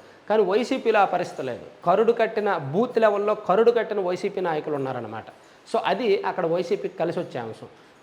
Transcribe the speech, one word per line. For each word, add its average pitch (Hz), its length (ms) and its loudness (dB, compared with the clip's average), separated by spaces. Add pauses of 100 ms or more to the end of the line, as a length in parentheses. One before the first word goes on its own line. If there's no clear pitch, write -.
(300)
కానీ 214 140 4
వైసీపీలో 220 560 2
ఆ 196 60 6
పరిస్థితి 175 380 -2
లేదు. - 420 -10
కరుడు 208 260 4
కట్టిన, 214 460 0
బూత్ 180 420 -2
లెవెల్‌లో 208 360 4
కరుడు 214 360 4
కట్టిన 220 280 -2
వైసీపీ 185 420 -4
నాయకులు 156 340 -2
ఉన్నారన్నమాట. 120 500 -6 (480)
So 220 120 0
అది 196 400 2
అక్కడ 185 200 -2
వైసీపీకి 180 520 -2
కలిసి 175 220 -2
వచ్చే 143 200 -8
అంశం. 113 280 -12 (360)